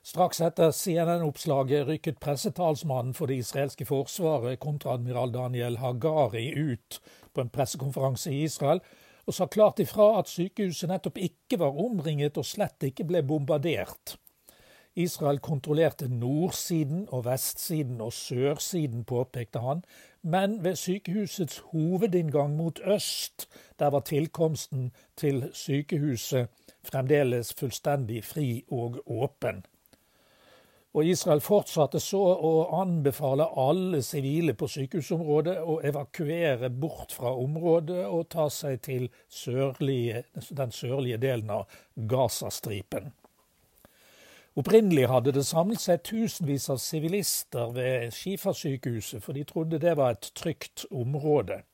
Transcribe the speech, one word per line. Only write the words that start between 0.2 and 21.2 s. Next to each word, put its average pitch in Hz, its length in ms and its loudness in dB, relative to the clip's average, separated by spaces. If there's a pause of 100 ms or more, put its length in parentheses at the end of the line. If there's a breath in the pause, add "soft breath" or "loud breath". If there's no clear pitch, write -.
etter 165 320 4
C 170 240 -2
N 170 220 2
N-oppslaget 143 640 0
rykket 156 320 -4
pressetalsmannen 143 960 -2
for 143 160 -4
det 135 140 0
israelske 139 420 -4
forsvaret, 139 800 0
kontreadmiral 127 640 -2
Daniel 120 480 -2
Hagari, 123 800 2
ut 143 400 -2 (360 loud breath)
på 127 120 -2
en - 80 -10
pressekonferanse 135 800 -2
i 143 160 0
Israel 151 320 2 (480 loud breath)
og - 80 -4
sa 185 80 2
klart 208 340 6
ifra 208 380 6
at - 140 0
sykehuset 180 580 -2
nettopp 190 320 -4
ikke - 400 -2
var 143 160 2
omringet 156 640 0
og - 80 -4
slett - 320 -4
ikke 143 240 -2
ble 170 160 2
bombardert. 143 920 0 (840 soft breath)
Israel 156 480 0
kontrollerte 151 640 0
nordsiden 151 1040 -2
og 120 140 -2
vestsiden 127 720 -4
og 113 160 -6
sørsiden, 135 880 -2
påpekte 123 560 -4
han, 143 220 -2 (420 loud breath)
men 196 400 2
ved 180 160 2
sykehusets 185 880 -4